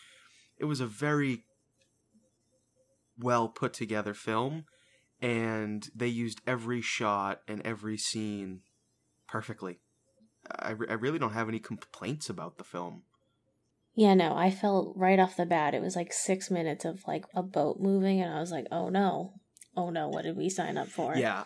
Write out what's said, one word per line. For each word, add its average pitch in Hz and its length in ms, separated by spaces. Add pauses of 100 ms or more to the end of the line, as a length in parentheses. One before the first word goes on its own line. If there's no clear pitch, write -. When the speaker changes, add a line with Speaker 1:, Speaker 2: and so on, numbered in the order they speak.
(580)
Speaker 1:
it - 60
was 151 160
a 127 60
very 135 580 (1700)
well 120 300
put 120 240
together 104 420
film, 127 500 (560)
and 110 760
they 120 140
used 117 380
every 120 340
shot 101 680
and 107 180
every 107 320
scene 101 640 (680)
perfectly. 101 500 (800)
I - 120
re-, 110 180
I 113 60
really 131 240
don't 120 160
have 113 140
any 113 120
complaints - 720
about 87 280
the - 60
film. 87 380 (920)
Speaker 2:
Yeah, 208 200
no, 170 200
I 185 160
felt 190 460
right 185 220
off 185 180
the 175 100
bat, 156 280
it 123 80
was, 185 140
like, 175 160
six 190 380
minutes 165 340
of, 175 220
like, 160 180 (100)
a 180 80
boat 185 380
moving, 196 400
and 170 140
I 151 60
was 170 100
like, 160 220
"Oh 180 160
no. 185 460 (420)
Oh 175 140
no, 160 180
what 160 160
did 165 120
we 165 120
sign 185 300
up - 100
for?" 143 280
Speaker 1:
Yeah, 107 300